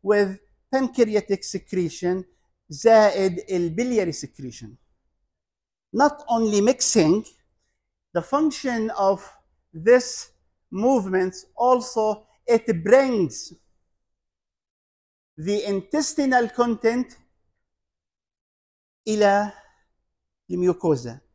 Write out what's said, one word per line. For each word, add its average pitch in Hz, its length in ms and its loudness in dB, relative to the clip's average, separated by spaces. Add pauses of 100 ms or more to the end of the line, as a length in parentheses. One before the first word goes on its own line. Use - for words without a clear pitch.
with 202 220 2 (460)
pancreatic 214 640 0 (160)
secretion 180 680 -4 (460)
زائد 196 680 4
ال 175 360 -4
biliary 214 400 -2
secretion. 127 540 -14 (1300)
Not 285 340 0
only 220 320 0
mixing, 214 640 2 (920)
the - 40 -2
function 262 720 -2
of 196 280 0 (540)
this 233 580 0 (400)
movements 190 760 0 (100)
also 233 720 0 (240)
it 226 140 2 (180)
brings 233 680 2 (1800)
the 185 200 -2 (100)
intestinal 254 800 -2
content 240 680 -2 (1900)
إلى 208 460 2 (960)
الميوكوزا 170 680 -2 (140)